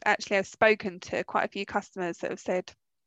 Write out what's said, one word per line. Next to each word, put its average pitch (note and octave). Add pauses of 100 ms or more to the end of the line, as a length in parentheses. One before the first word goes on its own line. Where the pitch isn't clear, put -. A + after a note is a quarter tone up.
actually, G#3
I've G3
spoken G#3+
to -
quite -
a -
few G3
customers -
that -
have F#3+
said, F3+ (340)